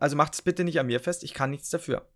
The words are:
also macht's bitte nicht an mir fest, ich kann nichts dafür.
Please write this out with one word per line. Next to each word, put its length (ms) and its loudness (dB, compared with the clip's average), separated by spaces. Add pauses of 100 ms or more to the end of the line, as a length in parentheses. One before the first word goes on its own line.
also 160 2
macht's 260 2
bitte 220 2
nicht 160 2
an 80 2
mir 120 2
fest, 240 -4
ich 80 -12
kann 180 -2
nichts 200 -8
dafür. 460 -2